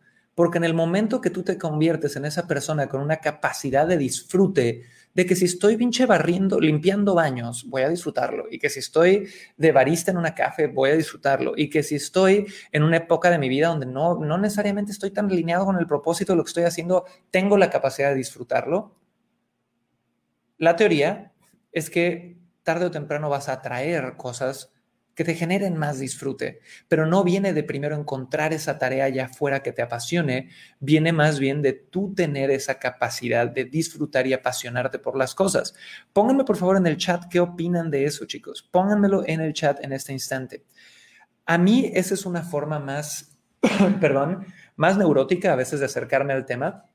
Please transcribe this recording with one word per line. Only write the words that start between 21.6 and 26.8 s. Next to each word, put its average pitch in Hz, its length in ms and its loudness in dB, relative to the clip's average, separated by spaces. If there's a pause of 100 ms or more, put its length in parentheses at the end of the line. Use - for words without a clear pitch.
es 156 160 -4
que 175 480 -2 (260)
tarde 170 220 0
o 165 60 -2
temprano 151 380 -6
vas 139 200 -2
a 135 40 -2
atraer 131 640 -6
cosas 127 560 -8 (440)
que 160 100 -4
te 160 100 -2
generen 180 400 -2
más 147 240 -4
disfrute, 135 640 -8 (260)